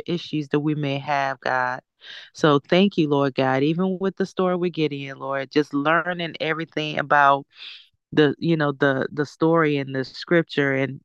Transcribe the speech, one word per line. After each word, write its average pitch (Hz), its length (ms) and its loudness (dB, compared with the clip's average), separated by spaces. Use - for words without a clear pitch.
issues 151 440 -6
that 151 120 2
we 151 140 0
may 139 240 -4
have, 139 420 -4
God. 127 400 -2
So 147 260 4
thank 190 380 2
you, 156 120 2
Lord 139 260 0
God, 135 280 2
even 180 360 0
with 190 180 -4
the 196 100 -2
story 180 280 -2
with 175 180 -4
Gideon, 143 440 -4
Lord, 135 340 -6
just 147 220 0
learning 165 640 0
everything 156 600 -4
about 139 460 4
the, 151 260 4
you 165 180 0
know, 147 180 0
the, 135 380 0
the 147 140 -4
story 160 520 0
and 135 180 -6
the 131 100 -4
scripture 147 680 0
and, 135 300 -2